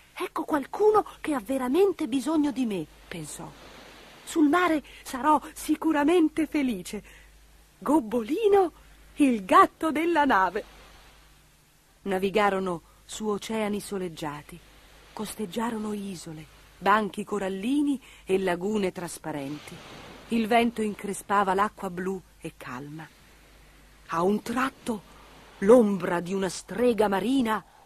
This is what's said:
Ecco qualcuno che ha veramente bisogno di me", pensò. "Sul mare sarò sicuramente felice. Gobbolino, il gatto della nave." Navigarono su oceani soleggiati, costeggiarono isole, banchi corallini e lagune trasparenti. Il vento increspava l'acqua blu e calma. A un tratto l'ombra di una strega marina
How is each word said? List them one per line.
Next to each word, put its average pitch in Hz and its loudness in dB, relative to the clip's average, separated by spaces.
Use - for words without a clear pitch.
Ecco 339 -6
qualcuno 403 2
che 311 -4
ha 262 -2
veramente 269 0
bisogno 285 0
di 247 -2
me", 190 -4
pensò. 160 -12
"Sul 311 4
mare 320 2
sarò 277 2
sicuramente 311 2
felice. 220 -4
Gobbolino, 302 2
il 240 4
gatto - 4
della 311 2
nave." 196 2
Navigarono 190 0
su - -8
oceani 208 -4
soleggiati, 165 -10
costeggiarono 214 -6
isole, 170 -10
banchi 202 0
corallini 214 -2
e - 0
lagune 190 0
trasparenti. 151 -10
Il 226 0
vento 233 2
increspava 202 -2
l'acqua 196 -2
blu 185 -6
e 165 -12
calma. 147 -14
A 170 -2
un 202 2
tratto 240 -6
l'ombra 196 6
di 175 -6
una 190 -2
strega 214 0
marina 220 0